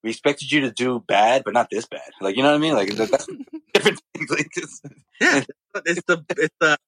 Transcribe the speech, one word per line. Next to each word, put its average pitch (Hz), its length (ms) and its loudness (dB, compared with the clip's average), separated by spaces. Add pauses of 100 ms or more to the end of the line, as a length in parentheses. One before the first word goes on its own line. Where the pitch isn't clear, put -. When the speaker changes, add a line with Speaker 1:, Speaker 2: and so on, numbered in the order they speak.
Speaker 1:
"We 113 80 -6
expected 143 400 -2
you 147 120 2
to 127 100 -2
do 123 340 -2
bad, 113 380 4
but 101 100 -6
not 117 160 2
this 107 160 -4
bad." - 240 -16 (100)
Like, 95 160 -2
you 131 60 0
know 143 80 4
what 151 60 4
I - 20 2
mean? 156 160 0
Like, 98 220 0
that, 110 140 0
that's - 160 0
Speaker 2:
<laughs> - 480 -16
Speaker 1:
different - 260 2 (140)
thing. - 120 -8
<laughs> - 40 -8
Like, 151 260 -2
it's 165 240 -12 (400)
Speaker 3:
Yeah, 349 240 2 (400)
it's 175 220 -2
the, 170 180 0 (120)
it's 156 220 -2
the 151 300 2